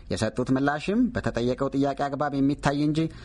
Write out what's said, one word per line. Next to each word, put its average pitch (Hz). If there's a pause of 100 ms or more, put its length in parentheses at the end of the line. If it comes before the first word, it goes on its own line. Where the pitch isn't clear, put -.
የሰጡት 110
ምላሽም 147 (120)
በተጠየቀው 120
ጥያቄ 139
አግባብ 139
የሚታይ 143
እንጂ 151 (260)